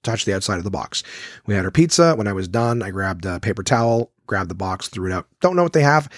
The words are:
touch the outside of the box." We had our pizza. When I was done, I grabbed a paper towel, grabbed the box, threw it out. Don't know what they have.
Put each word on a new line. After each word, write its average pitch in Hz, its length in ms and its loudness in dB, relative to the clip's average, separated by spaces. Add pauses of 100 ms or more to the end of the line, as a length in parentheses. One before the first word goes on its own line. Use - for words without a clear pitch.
touch 113 240 -4
the 98 80 0
outside 95 240 -2
of 85 60 -4
the 101 60 -6
box." - 320 -6 (440)
We 101 80 0
had 92 100 2
our 95 60 -4
pizza. 165 440 6
When 110 120 -2
I 101 80 -2
was 92 120 -4
done, 117 360 0
I 98 80 -8
grabbed 92 340 -4
a 87 160 -6
paper 98 220 -2
towel, 117 480 0 (160)
grabbed 95 240 -4
the 90 40 -10
box, 92 340 -6
threw 95 180 -6
it 92 80 -2
out. 90 120 -6 (140)
Don't 180 160 2
know 175 60 4
what 170 100 0
they 156 100 4
have. 147 360 4